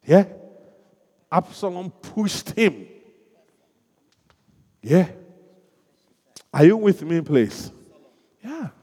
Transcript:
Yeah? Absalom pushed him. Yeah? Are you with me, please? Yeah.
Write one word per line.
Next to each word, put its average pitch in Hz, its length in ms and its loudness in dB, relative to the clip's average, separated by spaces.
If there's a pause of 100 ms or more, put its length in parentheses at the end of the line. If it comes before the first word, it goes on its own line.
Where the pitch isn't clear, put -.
Yeah? 185 200 8 (1080)
Absalom 180 580 -4
pushed - 600 -4
him. 196 360 0 (2000)
Yeah? 160 260 4 (1400)
Are 147 120 -2
you 196 120 -2
with 208 260 -2
me, 165 200 -4
please? 127 500 -2 (720)
Yeah. 269 240 -10 (140)